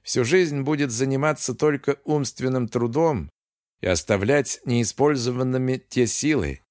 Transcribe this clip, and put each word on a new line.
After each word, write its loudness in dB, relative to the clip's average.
всю 0
жизнь 2
будет -2
заниматься -2
только 0
умственным -2
трудом 0
и -6
оставлять 0
неиспользованными 0
те 2
силы, 0